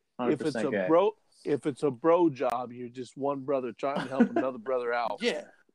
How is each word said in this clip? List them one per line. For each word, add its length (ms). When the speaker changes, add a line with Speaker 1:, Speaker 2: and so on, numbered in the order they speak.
Speaker 1:
if 180
it's 0
Speaker 2:
Hundred 0
percent 280
Speaker 1:
a 40
Speaker 2:
gay. 160
Speaker 1:
bro, 240
if 220
it's 180
a 80
bro 380
job, 420
you're 160
just 300
one 240
brother 320
trying 280
to 80
help 240
another 240
brother 360
out. 240
Speaker 3:
<laughs> 40
Yeah, 200